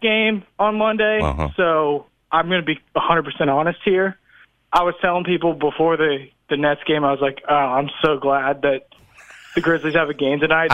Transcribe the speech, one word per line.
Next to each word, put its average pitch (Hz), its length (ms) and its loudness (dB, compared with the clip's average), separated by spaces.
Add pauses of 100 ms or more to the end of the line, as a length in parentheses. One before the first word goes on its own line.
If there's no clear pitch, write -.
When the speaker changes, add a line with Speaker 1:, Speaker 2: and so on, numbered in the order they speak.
Speaker 1:
game 220 420 0 (160)
on 208 160 0
Monday, 214 460 0
Speaker 2:
Uh-huh. 73 340 -2
Speaker 1:
so 156 500 0 (260)
I'm 165 180 0
gonna 180 120 0
be 156 180 -4 (160)
a 156 40 0
hundred 165 260 2
percent 143 240 -2
honest 156 340 0
here. 190 340 0 (540)
I 175 120 2
was 175 180 -2
telling 180 240 0
people 170 280 0
before 156 440 0
the, 143 300 -2 (220)
the 147 80 0
Nets 147 280 0
game, 151 180 0
I 139 80 2
was 135 100 -2
like, 135 260 -2
"Oh, 151 60 2
I'm 143 360 0 (160)
so 151 120 2
glad 139 440 0
that 139 260 -2 (680)
the 170 60 -2
Grizzlies 156 340 0
have 160 140 0
a 147 40 -4
game 143 260 0
tonight 160 340 2